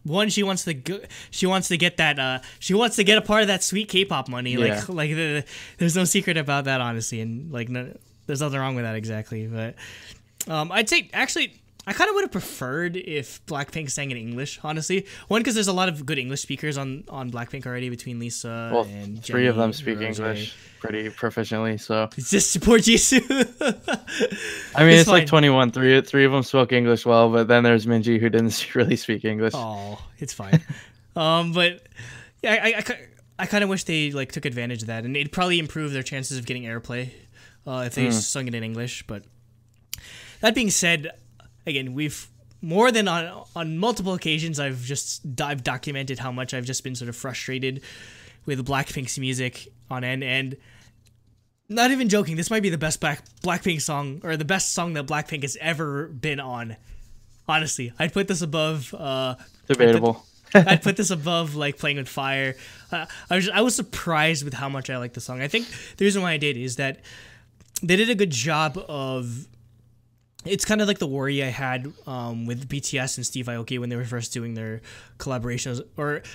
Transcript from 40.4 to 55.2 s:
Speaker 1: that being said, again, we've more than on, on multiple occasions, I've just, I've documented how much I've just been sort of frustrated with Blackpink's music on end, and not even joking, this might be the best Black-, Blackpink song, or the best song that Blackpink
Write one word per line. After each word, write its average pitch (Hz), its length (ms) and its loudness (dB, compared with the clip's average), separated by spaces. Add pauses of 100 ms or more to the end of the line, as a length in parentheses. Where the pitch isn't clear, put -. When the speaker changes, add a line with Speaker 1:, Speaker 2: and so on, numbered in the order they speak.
Speaker 1:
that 226 120 4
being 233 160 2
said, 165 420 2 (540)
again, 131 280 -4
we've 147 340 -6 (320)
more 202 320 4
than 214 160 2
on, 170 360 -4 (120)
on 160 220 -4
multiple 202 340 0
occasions, 160 480 -2
I've 131 240 -4
just, - 380 -8 (180)
I've 143 240 -4
documented 135 540 -6
how 127 140 -8
much 123 200 -8
I've 127 140 -6
just 131 180 -8
been 127 100 -8
sort 120 140 -10
of 120 80 -10
frustrated 131 640 -6 (640)
with 135 220 -4
Blackpink's 139 520 -4
music 131 500 -6 (220)
on 127 140 -6
end, 131 180 -4
and 131 340 -2 (1120)
not 233 220 4
even 262 180 2
joking, 170 260 2
this 165 140 -4
might 220 120 2
be 196 60 2
the 165 80 0
best 156 240 -2
Black-, 147 240 -2 (180)
Blackpink 175 380 0
song, 143 420 -4
or 160 140 -2
the 151 80 -4
best 185 300 0
song 175 180 -2
that 147 140 -4
Blackpink 151 360 -4